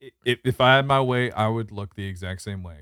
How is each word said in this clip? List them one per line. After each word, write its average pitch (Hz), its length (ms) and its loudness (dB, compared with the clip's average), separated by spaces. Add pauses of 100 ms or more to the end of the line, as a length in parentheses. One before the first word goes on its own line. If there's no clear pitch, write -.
me, 135 60 -20
i-, - 220 -4
if, 120 140 0
if 127 160 0
I 131 160 8
had 139 100 2
my 139 140 2
way, 123 320 0
I 110 160 0
would 110 240 -4
look 101 220 -12
the 101 120 -10
exact 92 360 -10
same 98 200 -10
way 82 200 -16